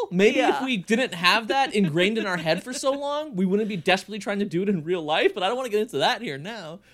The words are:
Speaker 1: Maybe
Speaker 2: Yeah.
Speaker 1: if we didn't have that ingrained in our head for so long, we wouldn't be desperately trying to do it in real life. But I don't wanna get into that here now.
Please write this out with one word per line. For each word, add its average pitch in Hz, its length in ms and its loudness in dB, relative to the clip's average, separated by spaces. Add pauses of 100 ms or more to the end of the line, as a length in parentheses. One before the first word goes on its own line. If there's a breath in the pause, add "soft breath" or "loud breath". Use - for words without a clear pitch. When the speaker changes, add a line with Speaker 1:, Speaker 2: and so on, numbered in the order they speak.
(100)
Speaker 1:
Maybe 190 260 6
Speaker 2:
Yeah. 247 220 2
Speaker 1:
if 254 80 -4
we 254 100 0
didn't 226 380 0
have 190 340 2
that 269 260 0
ingrained 190 440 2
in 208 80 -2
our 180 100 -2
head 165 260 0
for 247 120 -10
so 269 180 -2
long, 285 420 -4
we 185 120 0
wouldn't 202 240 0
be 214 80 -4
desperately 190 400 0
trying 202 220 -4
to 202 40 2
do 175 180 -2
it 202 60 -2
in 175 160 0
real 175 160 -2
life. 156 320 2
But - 100 -4
I 180 60 2
don't 247 80 0
wanna 254 140 -4
get 208 100 0
into 220 160 -4
that 202 240 2
here 170 160 -8
now. 175 440 -12 (140 soft breath)